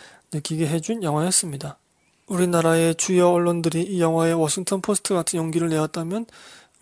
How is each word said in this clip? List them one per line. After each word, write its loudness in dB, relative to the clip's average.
느끼게 -4
해준 -4
영화였습니다. -2
우리나라의 2
주요 4
언론들이 0
이 -2
영화에 2
워싱턴 -2
포스트 -2
같은 -2
용기를 -2
내었다면 -2